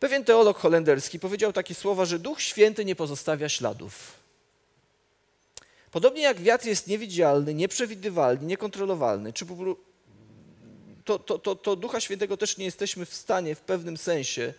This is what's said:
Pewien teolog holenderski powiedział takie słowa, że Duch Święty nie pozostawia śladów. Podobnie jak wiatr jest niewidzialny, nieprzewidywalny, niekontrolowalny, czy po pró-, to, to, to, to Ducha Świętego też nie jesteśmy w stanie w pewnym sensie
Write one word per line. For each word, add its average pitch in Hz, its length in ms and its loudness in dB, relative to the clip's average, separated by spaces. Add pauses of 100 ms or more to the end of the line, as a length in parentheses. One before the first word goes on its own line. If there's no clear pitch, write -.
Pewien 269 240 0
teolog 226 340 8
holenderski 160 640 4
powiedział 202 320 -2
takie 180 220 -4
słowa, 190 300 0
że 170 140 0
Duch 269 220 -6
Święty 214 440 4
nie 190 120 -2
pozostawia 151 520 -2
śladów. 117 640 -6 (1800)
Podobnie 269 320 2
jak 247 180 2
wiatr 233 260 2
jest 208 200 0
niewidzialny, 175 680 2
nieprzewidywalny, 175 920 -2
niekontrolowalny, 165 840 -4
czy 175 140 -10
po 180 80 -14
pró-, 185 220 -6 (1300)
to, 208 140 0
to, - 200 -4
to, 190 180 -4
to 202 200 -2
Ducha 180 240 -6
Świętego 196 360 -4
też - 200 -4
nie 190 80 -8
jesteśmy 180 420 -6
w - 80 -10
stanie 175 400 -2
w - 60 -12
pewnym 170 360 -6
sensie 131 640 -2